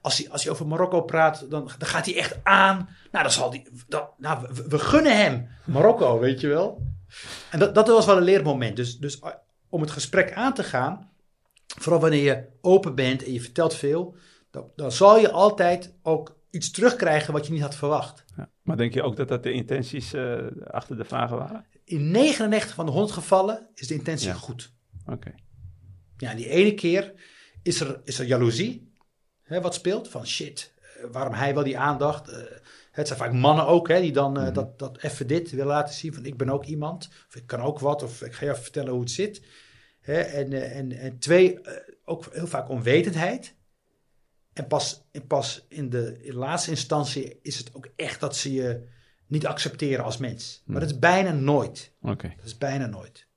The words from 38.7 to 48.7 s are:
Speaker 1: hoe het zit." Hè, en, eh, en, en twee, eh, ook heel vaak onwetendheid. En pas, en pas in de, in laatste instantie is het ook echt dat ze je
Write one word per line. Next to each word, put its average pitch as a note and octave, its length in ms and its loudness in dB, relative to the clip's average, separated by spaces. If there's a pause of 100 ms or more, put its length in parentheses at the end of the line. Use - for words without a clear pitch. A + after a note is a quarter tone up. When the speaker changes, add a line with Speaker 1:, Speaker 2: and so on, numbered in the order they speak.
Speaker 1:
hoe B2 80 -2
het A#2+ 100 -6
zit." G#3 320 -6 (580)
Hè, D3+ 200 -2
en, C#3+ 320 -4
eh, C3 240 -6
en, C3 160 -8
en B2 260 -12
twee, F3+ 420 4
eh, - 140 -16 (300)
ook - 280 -10
heel E3 140 -8
vaak C3+ 220 -6
onwetendheid. D#3+ 840 0 (960)
En B2+ 140 -10
pas, - 460 -4
en D3 140 -16
pas - 420 -4
in C#3+ 220 -8
de, A#2 320 -4
in C#3 120 -16
laatste C#3 360 -4
instantie C#3+ 720 -4
is - 160 -10
het - 160 -16
ook C3 220 -20
echt - 240 -8
dat C3+ 160 -6
ze C#3 160 -6
je B2 360 -4 (380)